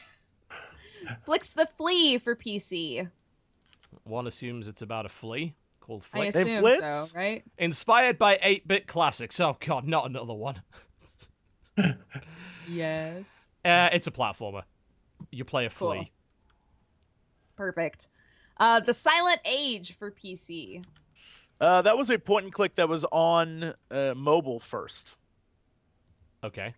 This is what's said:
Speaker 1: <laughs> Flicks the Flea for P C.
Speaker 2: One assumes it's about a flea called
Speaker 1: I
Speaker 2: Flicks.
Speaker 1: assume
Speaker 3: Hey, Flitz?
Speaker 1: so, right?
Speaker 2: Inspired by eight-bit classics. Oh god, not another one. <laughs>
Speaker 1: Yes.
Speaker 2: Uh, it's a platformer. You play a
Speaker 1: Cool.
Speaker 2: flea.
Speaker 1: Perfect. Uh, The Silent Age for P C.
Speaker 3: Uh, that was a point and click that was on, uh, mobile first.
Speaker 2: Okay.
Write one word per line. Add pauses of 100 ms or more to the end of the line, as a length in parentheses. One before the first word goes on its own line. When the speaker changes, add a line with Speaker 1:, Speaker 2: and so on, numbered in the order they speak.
Speaker 1:
<laughs> (1200)
Flicks
the (100)
Flea
for
P
C. (960)
Speaker 2:
One
assumes
it's
about
a
flea (260)
called
Speaker 1:
I (140)
Speaker 2:
Flicks.
Speaker 1:
assume
Speaker 3:
Hey,
Flitz? (340)
Speaker 1:
so,
right? (140)
Speaker 2:
Inspired
by
eight-bit
classics.
Oh
god,
not
another
one. (1120)
<laughs> (680)
Speaker 1:
Yes. (140)
Speaker 2:
Uh,
it's
a
platformer. (680)
You
play
a
Speaker 1:
Cool.
Speaker 2:
flea. (1400)
Speaker 1:
Perfect. (480)
Uh,
The
Silent
Age
for
P
C. (800)
Speaker 3:
Uh,
that
was
a
point
and
click
that
was
on, (160)
uh,
mobile
first. (1300)
Speaker 2:
Okay.